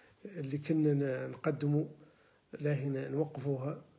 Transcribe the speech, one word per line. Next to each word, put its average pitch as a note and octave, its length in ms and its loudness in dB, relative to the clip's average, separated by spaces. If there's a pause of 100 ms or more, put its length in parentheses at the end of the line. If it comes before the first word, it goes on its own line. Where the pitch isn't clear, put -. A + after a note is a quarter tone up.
(240)
اللي D3 340 -4
كنا D3+ 360 4
ن-، C3 360 0
نقدموا D3 540 2 (760)
لا D3 140 2
هنا C3+ 340 -2
نوقفوها، C#3 760 -2 (140)